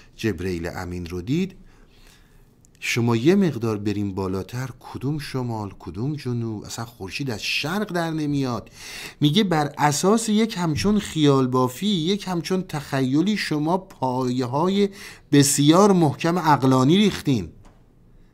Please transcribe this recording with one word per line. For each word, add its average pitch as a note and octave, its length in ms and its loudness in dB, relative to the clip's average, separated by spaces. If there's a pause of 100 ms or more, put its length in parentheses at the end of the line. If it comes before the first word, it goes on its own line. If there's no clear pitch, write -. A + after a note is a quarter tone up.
(160)
جبرئیل F2 580 -4
امین F2+ 320 -8
رو F2+ 160 -8
دید، E3 340 -4 (1200)
شما A#2 360 0
یه C#3+ 180 4
مقدار A#2 440 0
بریم G2+ 360 -2
بالاتر، F#2+ 560 -6 (100)
کدوم C#3 380 -8
شمال، A#2 600 -6
کدوم A2 360 -8
جنوب، A#2 500 -6
اصلاً A2+ 200 -10
خورشید - 460 -8
از G#2+ 120 -6
شرق F#3+ 500 -4
در E3 180 -2
نمیاد. C#3+ 600 -2 (500)
میگه D3+ 240 4
بر D#3 340 0
اساس F#3 500 2
یک A3 300 2
همچون F3 400 0
خیال C#3+ 480 2
بافی، B2+ 400 0
یک G3 420 -2
همچون F#3 340 -2
تخیلی D3 760 0
شما D#3 420 -2
پایه‌های C3 1120 -2 (440)
بسیار D3 600 6
محکم E3+ 460 2
عقلانی C#3 580 4
ریختین، C#3 520 0 (840)